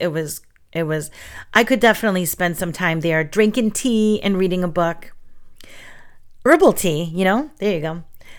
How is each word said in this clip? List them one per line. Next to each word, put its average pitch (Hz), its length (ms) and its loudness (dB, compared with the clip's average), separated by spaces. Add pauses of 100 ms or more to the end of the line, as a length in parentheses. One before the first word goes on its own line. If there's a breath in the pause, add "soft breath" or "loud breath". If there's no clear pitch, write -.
It 180 60 2
was, 151 340 -4 (320)
it 165 100 -2
was, 151 280 -4 (420 loud breath)
I 226 100 6
could 233 160 2
definitely 202 460 4
spend 170 320 -2
some 175 140 -4
time 165 300 -2
there 160 220 2
drinking 214 480 2
tea 214 520 2
and 196 140 0
reading 185 260 0
a 180 40 0
book. 170 460 -2 (1300 loud breath)
Herbal 320 280 6
tea, 160 300 -2
you 170 200 -2
know? 233 360 2
There 196 160 -2
you 156 60 -4
go. 160 220 -6 (360 soft breath)